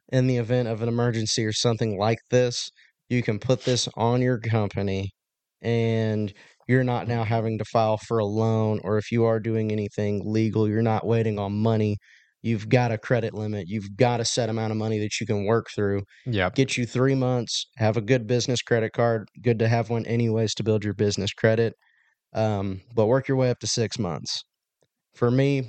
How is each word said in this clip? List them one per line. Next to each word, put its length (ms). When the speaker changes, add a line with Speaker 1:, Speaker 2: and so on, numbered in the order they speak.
Speaker 1:
in 160
the 100
event 300
of 140
an 80
emergency 560
or 80
something 440
like 200
this, 420
you 140
can 160
put 240
this 320
on 260
your 180
company, 720
and 720
you're 160
not 240
now 160
having 360
to 60
file 320
for 220
a 60
loan, 580
or 140
if 140
you 140
are 140
doing 320
anything 540
legal, 420
you're 140
not 240
waiting 340
on 140
money. 440
You've 280
got 220
a 60
credit 360
limit. 340
You've 300
got 220
a 60
set 240
amount 220
of 60
money 220
that 200
you 80
can 180
work 300
through. 280
Speaker 2:
Yep. 300
Speaker 1:
Get 220
you 80
three 300
months, 520
have 200
a 40
good 260
business 340
credit 320
card. 340
Good 160
to 80
have 220
one 160
anyways 500
to 80
build 200
your 100
business 400
credit. 400
Um, 480
but 120
work 200
your 100
way 120
up 100
to 80
six 320
months. 440
For 140
me, 400